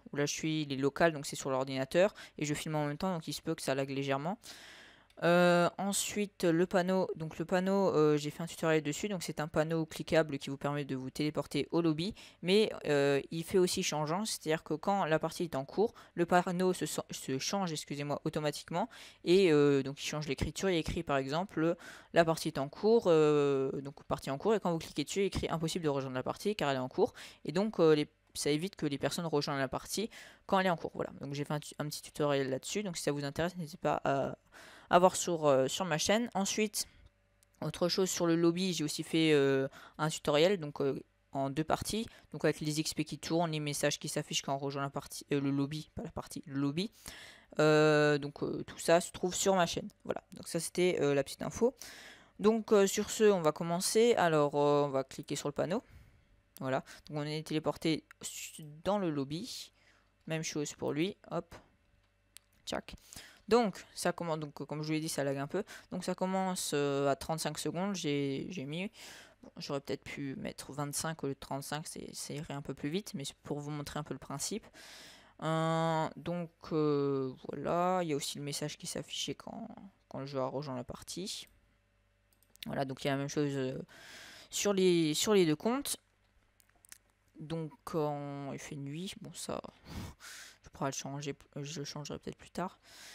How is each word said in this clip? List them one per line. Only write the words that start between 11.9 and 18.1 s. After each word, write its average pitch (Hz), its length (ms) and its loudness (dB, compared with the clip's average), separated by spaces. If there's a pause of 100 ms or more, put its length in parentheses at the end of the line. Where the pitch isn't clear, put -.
Mais, 196 280 4 (160)
euh, 139 360 4 (100)
il 165 140 -6
fait - 120 0
aussi 180 240 4
changeant, 156 440 -2
c'est-à-dire 156 360 -2
que - 120 -6
quand 196 320 0
la 156 120 4
partie 160 260 -4
est 160 120 -4
en 135 80 -4
cours, 202 300 0 (220)
le 170 100 2
panneau 185 480 2
se, - 120 -6
se - 540 -6
change, 190 320 -2
excusez-moi, 143 540 -6